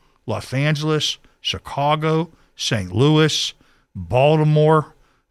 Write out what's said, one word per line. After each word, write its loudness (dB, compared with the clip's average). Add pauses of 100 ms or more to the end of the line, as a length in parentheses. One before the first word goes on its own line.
(240)
Los -8
Angeles, -2 (220)
Chicago, -2 (240)
Saint -4
Louis, 2 (420)
Baltimore, 2 (360)